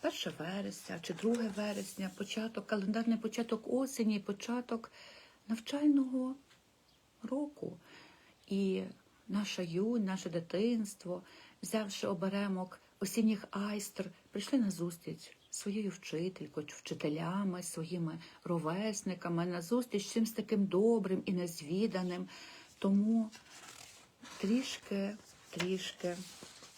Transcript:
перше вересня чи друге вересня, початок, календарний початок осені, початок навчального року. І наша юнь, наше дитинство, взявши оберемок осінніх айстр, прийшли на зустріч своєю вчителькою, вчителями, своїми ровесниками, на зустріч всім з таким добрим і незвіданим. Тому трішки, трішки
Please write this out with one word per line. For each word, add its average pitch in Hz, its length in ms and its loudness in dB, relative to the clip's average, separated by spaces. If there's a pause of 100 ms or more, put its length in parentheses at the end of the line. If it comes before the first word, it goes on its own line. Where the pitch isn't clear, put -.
перше - 380 -2
вересня 190 640 -6
чи 175 120 -6
друге 226 420 2
вересня, 196 600 -4
початок, 214 500 -4
календарний 220 520 2
початок 226 540 -2
осені, 233 480 2
початок 233 720 -4 (560)
навчального 262 880 4 (840)
року. 285 560 -4 (720)
І 190 340 2 (460)
наша 196 340 -2
юнь, 202 420 2
наше 185 260 -2
дитинство, 185 920 0 (400)
взявши 208 440 -2
оберемок 190 760 0 (200)
осінніх 214 500 2
айстр, 202 600 -4 (200)
прийшли 208 280 0
на 202 120 4
зустріч 165 640 -6 (180)
своєю 202 360 -2
вчителькою, 160 800 -4
вчителями, 170 920 -2
своїми 165 560 -4 (260)
ровесниками, 175 1040 0
на 175 160 -2
зустріч 214 420 0
всім 226 220 2
з - 60 -6
таким 208 340 2
добрим 190 600 6
і 196 60 2
незвіданим. 180 960 0 (500)
Тому 214 520 6 (1080)
трішки, 202 800 0 (340)
трішки 180 640 -2 (600)